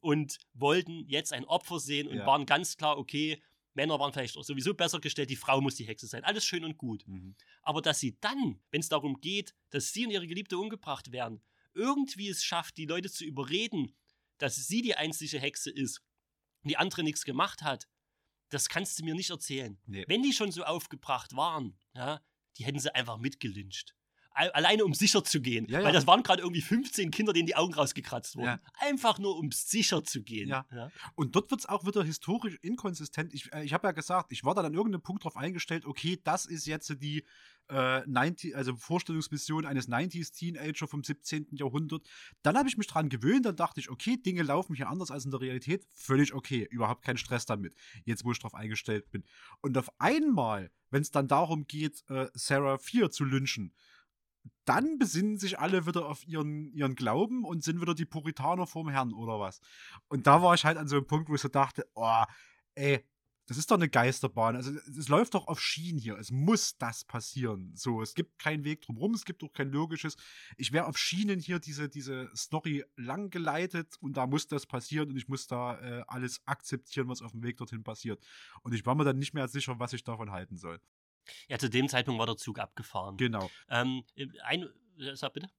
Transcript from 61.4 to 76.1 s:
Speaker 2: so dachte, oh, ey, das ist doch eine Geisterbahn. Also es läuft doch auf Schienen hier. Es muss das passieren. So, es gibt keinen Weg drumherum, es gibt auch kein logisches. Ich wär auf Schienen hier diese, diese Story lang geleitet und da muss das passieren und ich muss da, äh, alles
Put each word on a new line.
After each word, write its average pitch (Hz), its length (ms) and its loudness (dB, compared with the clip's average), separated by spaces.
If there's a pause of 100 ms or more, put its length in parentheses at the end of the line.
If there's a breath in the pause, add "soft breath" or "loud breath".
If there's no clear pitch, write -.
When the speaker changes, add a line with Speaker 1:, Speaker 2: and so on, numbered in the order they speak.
Speaker 2:
so 139 80 -2
dachte, 135 460 2
oh, 113 280 4 (520 loud breath)
ey, 139 300 2 (440)
das 123 100 -6
ist 156 120 0
doch 220 60 8
eine 170 120 6
Geisterbahn. 120 680 4
Also 131 160 -6
es 143 360 -10
läuft 180 260 6
doch 196 120 0
auf 160 140 -4
Schienen 165 400 -2
hier. 110 180 -6
Es 110 140 -10
muss 165 460 2
das 117 260 -6
passieren. 110 720 -6
So, 113 260 -2
es 110 120 -8
gibt - 260 -6
keinen 151 240 -2
Weg 151 180 -4
drumherum, 139 320 -2
es 208 100 -4
gibt - 200 -10
auch 143 80 -12
kein 139 180 -2
logisches. 156 460 -2 (400 loud breath)
Ich 120 160 -4
wär 156 160 2
auf 147 100 -4
Schienen 196 400 0
hier 170 220 -2
diese, 147 280 -6
diese 131 480 -8
Story 156 480 -2 (120)
lang 147 340 -6
geleitet 170 720 -2
und 139 160 -6
da 131 100 2
muss 135 220 0
das 143 180 -4
passieren 147 440 -4
und 135 60 -4
ich 127 120 -6
muss 131 180 -4
da, 123 340 -4
äh, 120 280 -10
alles 127 360 -6